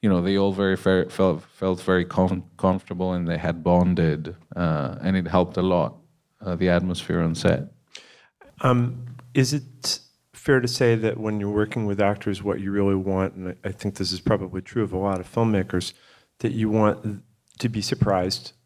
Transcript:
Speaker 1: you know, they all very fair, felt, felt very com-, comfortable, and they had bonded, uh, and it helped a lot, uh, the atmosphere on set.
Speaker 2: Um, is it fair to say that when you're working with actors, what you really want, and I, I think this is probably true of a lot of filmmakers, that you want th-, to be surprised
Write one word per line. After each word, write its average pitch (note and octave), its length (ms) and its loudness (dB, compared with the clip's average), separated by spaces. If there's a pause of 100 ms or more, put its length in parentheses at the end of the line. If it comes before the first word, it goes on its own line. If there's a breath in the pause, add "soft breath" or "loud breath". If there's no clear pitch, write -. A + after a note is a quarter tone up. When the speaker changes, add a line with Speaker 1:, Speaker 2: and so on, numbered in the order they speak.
Speaker 1:
you G#2+ 80 2
know, F2+ 120 4
they G2 160 2
all G2 160 2
very F#2+ 240 2
fair, F#2 320 2
felt, F2 340 0
felt F#2 380 -4
very F#2 240 2
com-, F#2 400 0 (120)
comfortable, F#2 560 -2
and F2 140 -2
they E2 100 -2
had E2+ 260 -4
bonded, F2 720 2 (200)
uh, D#2+ 460 -2
and F#2+ 160 0
it E2+ 100 -2
helped F2+ 300 2
a F2+ 40 0
lot, F2 340 0 (460)
uh, F#2 140 -4
the F2+ 140 0
atmosphere F2 520 0
on E2 140 0
set. F2 280 0 (1000 loud breath)
Speaker 2:
Um, B2 440 0 (280)
is C3 200 2
it - 460 -6 (340)
fair C3+ 280 2
to A#2+ 80 -2
say A#2+ 260 2
that A2 220 -2
when G#2+ 220 -4
you're G2+ 140 -2
working G#2+ 320 0
with G2+ 160 -2
actors, G2 400 0
what G2 200 -2
you G2 100 -4
really G2 240 2
want, F#2+ 400 0
and F#2 140 -10
I, F#2 200 -10
I - 40 -6
think G2 220 -6
this F#2 180 -6
is F2+ 80 -8
probably F#2 400 -2
true A2+ 220 -4
of F#2 100 -4
a F#2 40 -4
lot F#2+ 220 -2
of F2+ 120 -12
filmmakers, G2+ 640 0 (460 soft breath)
that A2+ 140 -2
you A2 160 0
want G#2+ 340 2
th-, G#2 120 -4 (440)
to B2 100 -2
be G#2+ 120 -4
surprised F#2+ 720 0 (120)